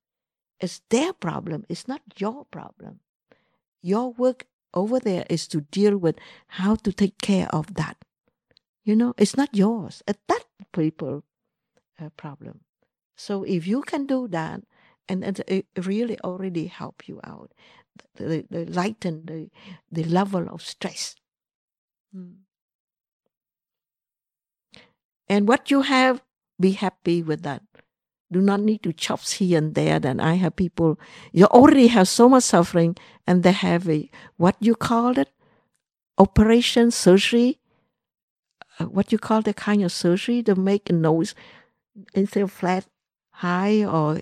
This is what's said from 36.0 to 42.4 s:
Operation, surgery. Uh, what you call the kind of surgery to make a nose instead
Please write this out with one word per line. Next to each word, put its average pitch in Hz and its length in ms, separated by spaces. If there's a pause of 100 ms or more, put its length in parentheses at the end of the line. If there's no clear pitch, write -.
Operation, 233 720
surgery. 233 680 (1200)
Uh, 165 60
what 190 260
you 220 80
call 220 240
the 208 120
kind 208 280
of 175 80
surgery 202 540
to 208 100
make 196 360
a - 20
nose 165 420 (800)
instead 202 280